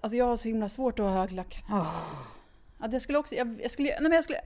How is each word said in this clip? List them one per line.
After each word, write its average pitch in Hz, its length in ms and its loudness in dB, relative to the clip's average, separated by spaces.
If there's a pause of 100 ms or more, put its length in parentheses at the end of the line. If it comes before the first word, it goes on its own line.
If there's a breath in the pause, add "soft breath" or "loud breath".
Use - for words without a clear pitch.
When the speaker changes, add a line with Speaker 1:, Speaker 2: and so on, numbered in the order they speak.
Speaker 1:
alltså, 220 160 -2
jag 247 80 6
har 240 120 2
så 226 120 -4
himla 220 200 0
svårt 254 300 -2
att 214 80 2
ha 190 60 2
hög 190 160 2
klack. - 420 -8
Speaker 2:
Åh. 170 260 0 (840 loud breath)
Speaker 1:
Att 220 140 -4
jag 247 100 0
skulle 285 160 2
också, - 160 -4
jag, 233 280 -2
jag 240 80 -2
skulle, 285 200 0
nej, - 120 -2
men 320 100 6
jag 330 120 6
skulle - 220 -4